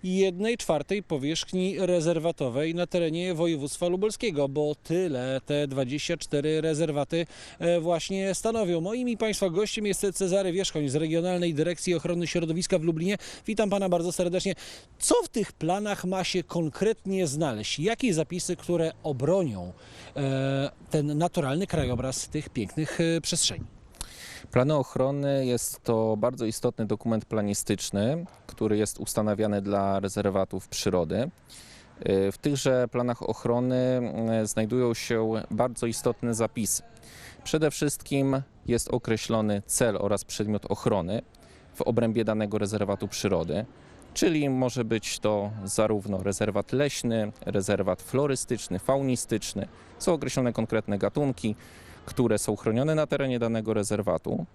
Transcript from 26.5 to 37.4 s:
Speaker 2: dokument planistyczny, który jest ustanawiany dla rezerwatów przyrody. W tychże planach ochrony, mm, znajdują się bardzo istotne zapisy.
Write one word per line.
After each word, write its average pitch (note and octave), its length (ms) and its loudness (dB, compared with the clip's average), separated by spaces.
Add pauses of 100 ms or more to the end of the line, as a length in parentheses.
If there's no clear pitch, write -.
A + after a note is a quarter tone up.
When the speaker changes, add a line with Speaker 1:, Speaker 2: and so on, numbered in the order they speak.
Speaker 2:
dokument G#2+ 400 0
planistyczny, G#2+ 1000 0 (220)
który G#2+ 300 0
jest G#2+ 220 0
ustanawiany G#2+ 640 0
dla G2 380 2
rezerwatów G2 680 0
przyrody. F#2 640 0 (760)
W G2 360 2
tychże C3 460 2
planach B2 420 -2
ochrony, B2 460 0
mm, A2+ 720 0
znajdują A#2 460 2
się A2+ 380 0 (200)
bardzo A#2 360 0
istotne A#2 460 0
zapisy. A2 500 -2 (600)